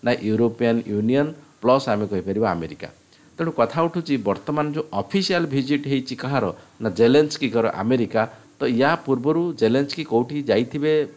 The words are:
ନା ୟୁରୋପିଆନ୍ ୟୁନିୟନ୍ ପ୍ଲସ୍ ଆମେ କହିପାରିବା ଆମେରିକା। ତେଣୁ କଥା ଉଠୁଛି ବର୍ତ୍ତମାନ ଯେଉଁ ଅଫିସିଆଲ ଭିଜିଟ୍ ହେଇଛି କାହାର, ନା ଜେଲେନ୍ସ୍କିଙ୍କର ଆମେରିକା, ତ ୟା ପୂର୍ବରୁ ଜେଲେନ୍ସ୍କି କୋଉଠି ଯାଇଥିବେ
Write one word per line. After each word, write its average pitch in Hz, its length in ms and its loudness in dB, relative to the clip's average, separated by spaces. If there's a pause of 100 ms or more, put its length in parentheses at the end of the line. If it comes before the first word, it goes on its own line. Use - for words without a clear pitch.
ନା 120 100 0
ୟୁରୋପିଆନ୍ 113 720 0
ୟୁନିୟନ୍ 123 460 0 (300)
ପ୍ଲସ୍ 131 280 4
ଆମେ 104 160 0
କହିପାରିବା 98 460 -2
ଆମେରିକା। 80 380 -8 (480)
ତେଣୁ 165 140 -4
କଥା 135 300 0
ଉଠୁଛି 165 400 -2
ବର୍ତ୍ତମାନ 147 520 -2
ଯେଉଁ 151 200 -6
ଅଫିସିଆଲ 190 520 -2
ଭିଜିଟ୍ 139 420 -2
ହେଇଛି 131 280 -4
କାହାର, 131 300 -2 (360)
ନା 110 80 -2
ଜେଲେନ୍ସ୍କିଙ୍କର 117 760 4 (160)
ଆମେରିକା, 113 400 0 (380)
ତ - 100 -4
ୟା 127 220 4 (140)
ପୂର୍ବରୁ 139 360 0 (160)
ଜେଲେନ୍ସ୍କି 139 460 0
କୋଉଠି 123 420 0
ଯାଇଥିବେ 127 480 0 (240)